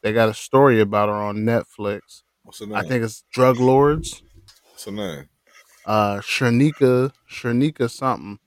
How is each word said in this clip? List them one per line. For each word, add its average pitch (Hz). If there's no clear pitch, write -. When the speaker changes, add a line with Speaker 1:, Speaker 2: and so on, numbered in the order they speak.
Speaker 1:
They 107
got 113
a 107
story 135
about 104
her 104
on 104
Netflix. 107
Speaker 2:
What's -
her 104
Speaker 1:
I 104
Speaker 2:
name? 90
Speaker 1:
think 120
it's 113
Drug 127
Lords. 139
Speaker 2:
What's -
her 101
name? 85
Speaker 1:
Uh, 104
Shernika, 127
Shernika 123
something. 127